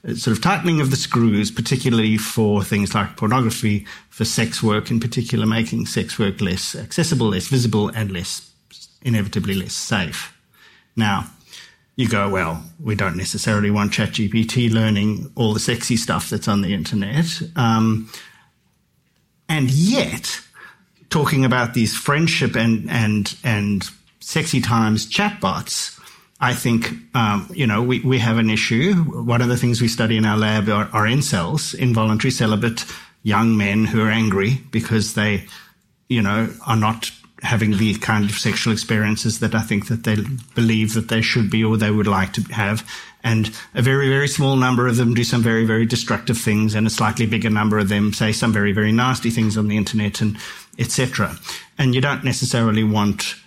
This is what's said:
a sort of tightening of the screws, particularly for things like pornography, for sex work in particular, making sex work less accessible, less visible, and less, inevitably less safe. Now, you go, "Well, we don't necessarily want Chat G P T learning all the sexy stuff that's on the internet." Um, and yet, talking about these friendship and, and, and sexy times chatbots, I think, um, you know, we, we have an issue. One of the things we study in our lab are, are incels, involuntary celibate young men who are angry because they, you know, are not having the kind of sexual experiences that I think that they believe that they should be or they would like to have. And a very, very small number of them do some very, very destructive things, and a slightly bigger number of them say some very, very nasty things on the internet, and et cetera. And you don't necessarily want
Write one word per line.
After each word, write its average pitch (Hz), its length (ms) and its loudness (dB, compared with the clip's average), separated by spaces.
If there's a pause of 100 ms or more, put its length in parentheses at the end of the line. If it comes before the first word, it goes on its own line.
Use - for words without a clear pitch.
a - 120 -6
sort - 220 0
of - 60 -6
tightening 175 360 2
of 131 120 2
the 123 40 2
screws, 107 540 2
particularly 113 680 0
for 104 460 0
things 101 300 -2
like 104 240 -2
pornography, 110 680 0 (240)
for - 160 -4
sex - 360 -2
work 107 300 0
in 117 80 0
particular, 117 480 -2
making 113 400 -2
sex - 320 -4
work 101 200 -2
less 90 360 -4
accessible, 120 540 0
less 92 180 -2
visible, 110 420 2
and 107 220 -4
less, - 400 -8 (500)
inevitably 101 540 0
less 92 180 -6
safe. - 640 -4 (580)
Now, 104 300 0 (720)
you 123 140 0
go, 101 180 2
"Well, 82 360 -2 (160)
we 110 160 -2
don't 92 220 -2
necessarily 104 520 0
want 104 240 2
Chat 104 200 -2
G 110 140 -2
P 113 180 2
T 120 220 0
learning 107 680 0
all 110 180 0
the 107 60 0
sexy 117 360 -2
stuff - 320 -2
that's 107 200 -4
on 101 140 2
the 95 120 -2
internet." 113 640 -2 (160)
Um, 113 540 2 (1400)
and 147 220 0
yet, 180 720 0 (680)
talking 135 340 2
about 120 300 2
these 113 200 2
friendship 147 600 0
and, 113 340 2
and, 107 540 0
and 104 440 0 (340)
sexy 156 380 0
times 113 480 2
chatbots, - 920 -4 (420)
I 123 140 2
think, 117 360 0 (220)
um, 104 400 0
you 120 140 0
know, 107 160 2
we, 123 160 0
we 131 180 2
have 113 220 2
an 110 100 2
issue. 117 460 2
One 123 480 0
of 120 60 0
the 120 80 2
things 120 220 0
we 120 80 2
study 113 300 0
in 110 80 2
our 107 120 2
lab 107 320 2
are, 104 220 0
are 107 140 2
incels, 117 720 -2
involuntary 113 560 2
celibate 113 540 0 (360)
young 110 340 2
men 104 300 2
who 107 160 0
are 110 80 2
angry 110 520 2 (100)
because 110 420 0
they, 104 320 0 (640)
you 113 140 0
know, 104 260 0 (160)
are 110 100 0
not 110 360 0 (320)
having 107 340 2
the 107 180 2
kind 104 340 0
of 104 80 -4
sexual 113 340 0
experiences 107 720 0
that 110 120 0
I 110 60 2
think 110 300 -2
that 113 160 -2
they 107 100 2 (400)
believe 110 380 2
that 113 160 -2
they 113 120 2
should 110 300 0
be 110 100 2
or 110 140 2
they 107 160 2
would 104 160 2
like 95 260 0
to 110 80 -2 (120)
have. 107 360 -2 (320)
And 110 300 0 (240)
a - 60 0
very, 135 260 2
very 139 220 2
small 135 260 2
number 127 320 4
of 117 80 2
them 120 180 2
do 120 120 2
some 120 180 0
very, 113 220 2
very 113 200 2
destructive 113 520 -2
things, 107 360 0
and 110 140 2
a - 20 2
slightly 110 360 0
bigger 107 240 0
number 107 300 2
of 98 100 2
them 104 240 2
say 110 180 0
some 113 220 0
very, 101 180 2
very 107 220 2
nasty 127 360 2
things 110 280 0
on 104 100 0
the 104 80 0
internet, 104 460 -2
and 107 160 -2 (420)
et 117 120 -2
cetera. 127 440 -2 (420)
And 131 160 2
you 131 60 2
don't 139 240 0
necessarily 113 600 0
want 104 500 0 (120)